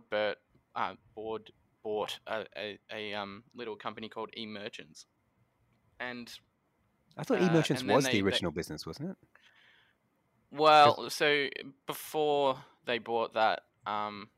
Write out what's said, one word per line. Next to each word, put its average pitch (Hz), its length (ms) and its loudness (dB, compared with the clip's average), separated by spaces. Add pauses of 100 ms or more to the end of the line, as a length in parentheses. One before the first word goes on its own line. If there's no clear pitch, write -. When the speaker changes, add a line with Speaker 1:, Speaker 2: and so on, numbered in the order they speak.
Speaker 1:
bur-, 107 280 -2 (400)
uh, 98 180 -4 (220)
board 110 340 -10 (340)
bought 104 420 -4
a, 107 180 -6 (120)
a, 98 220 -10 (140)
a, 107 220 -10
um, 101 300 -10 (100)
little 113 220 -10
company 110 320 -12
called 110 280 -10
eMerchants. 104 720 -14 (920)
And 120 300 -12 (840)
Speaker 2:
I - 60 -8
thought 196 160 -2
Speaker 1:
uh, 180 100 4
Speaker 2:
eMerchants 156 320 2
Speaker 1:
and 131 80 -8
then 135 60 2
Speaker 2:
was 139 100 4
Speaker 1:
they, 131 80 0
Speaker 2:
the 113 60 2
Speaker 1:
they 95 60 0
Speaker 2:
original 90 260 0
business, 80 340 -8
wasn't 143 260 -10
it? 185 60 -16 (1300)
Speaker 1:
Well, 147 460 10
Speaker 2:
'Cause 120 180 -8
Speaker 1:
so 147 340 2 (380)
before 143 800 0 (200)
they 120 140 -2
bought 113 360 -4
that, 110 280 2 (240)
um, 104 520 -6